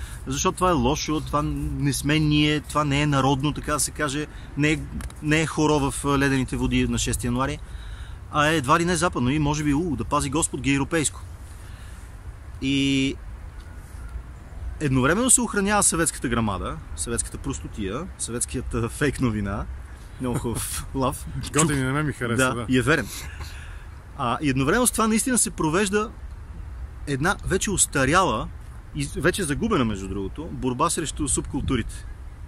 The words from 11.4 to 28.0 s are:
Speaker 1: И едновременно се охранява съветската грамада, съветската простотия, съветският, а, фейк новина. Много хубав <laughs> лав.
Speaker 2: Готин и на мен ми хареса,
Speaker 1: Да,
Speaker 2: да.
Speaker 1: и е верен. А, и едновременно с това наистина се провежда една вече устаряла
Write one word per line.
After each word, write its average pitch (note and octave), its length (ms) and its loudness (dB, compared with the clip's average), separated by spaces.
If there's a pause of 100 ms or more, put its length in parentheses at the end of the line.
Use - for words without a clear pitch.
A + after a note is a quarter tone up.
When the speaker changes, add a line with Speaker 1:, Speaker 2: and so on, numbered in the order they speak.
Speaker 1:
И C3+ 520 2 (1700)
едновременно D3+ 500 4
се - 100 6
охранява G3+ 420 2
съветската - 460 0
грамада, A2+ 480 0 (200)
съветската - 420 -4
простотия, B2+ 680 -6 (120)
съветският, A#2+ 560 -6
а, A2+ 140 0
фейк - 320 -2
новина. G#2+ 440 0 (560)
Много B2 180 -2
хубав - 520 -4
<laughs> - 40 -8
лав. C3+ 320 0 (260)
Speaker 2:
Готин D3 260 4
и C3 40 2
на C3 100 0
мен D3+ 140 0
ми C3 60 0
хареса, A#2+ 320 0
Speaker 1:
Да, B2+ 100 2
Speaker 2:
да. A#2 140 -6
Speaker 1:
и B2+ 100 6
е B2 40 6
верен. C#3+ 240 4 (1120)
А, B2 240 0
и D3 80 4
едновременно D3 360 4
с - 40 2
това A3+ 180 2
наистина A3+ 300 2
се - 120 2
провежда G3 600 2 (960)
една D3 300 0 (100)
вече G3 240 0
устаряла D3 800 4 (480)